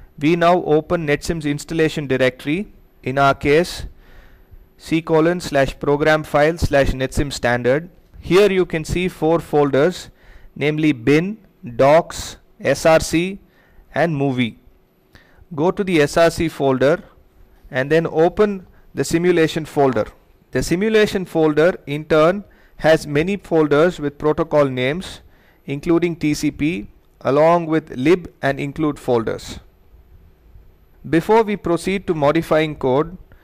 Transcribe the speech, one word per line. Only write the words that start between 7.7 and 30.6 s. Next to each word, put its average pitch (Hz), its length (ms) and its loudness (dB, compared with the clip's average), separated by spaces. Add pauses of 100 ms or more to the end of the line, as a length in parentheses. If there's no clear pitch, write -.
Here 190 320 2
you 185 160 0
can 160 180 -6
see 180 220 -2
four 165 320 0
folders, 147 720 0 (440)
namely 151 360 0
bin, 147 480 0 (360)
docs, 143 600 2 (240)
S 135 240 0
R 160 140 6
C, 175 400 -4 (560)
and 160 200 0
movie. 127 440 -2 (960)
Go 160 160 0
to 202 120 -4
the 175 180 2
S 143 160 0
R 165 120 6
C 165 200 -4
folder 139 540 0 (680)
and 139 200 -4
then 165 140 2
open 180 600 0 (260)
the 147 100 -4
simulation 165 640 0
folder. 131 400 0 (460)
The 127 100 -4
simulation 208 640 0
folder 156 640 2
in 147 180 -8
turn 170 380 2 (320)
has 151 320 2
many 160 300 -2
folders 156 600 2
with 143 200 -6
protocol 151 460 2
names, 131 560 -4 (440)
including 165 520 -2
T 151 180 0
C 147 160 -2
P, 175 400 -6 (300)
along 160 440 2
with 156 300 -2
lib 160 440 0
and 139 200 -4
include 143 400 -4
folders. 113 600 -4 (1500)